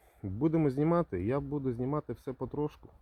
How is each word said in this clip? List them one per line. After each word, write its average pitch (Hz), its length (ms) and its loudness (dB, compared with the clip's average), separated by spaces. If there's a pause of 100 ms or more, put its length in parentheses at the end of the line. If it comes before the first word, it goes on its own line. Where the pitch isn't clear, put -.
(220)
Будемо 147 480 2
знімати. 147 540 2
Я 131 160 2
буду 139 320 -2
знімати 131 400 -2
все 127 200 -8
потрошку. 139 560 -6 (140)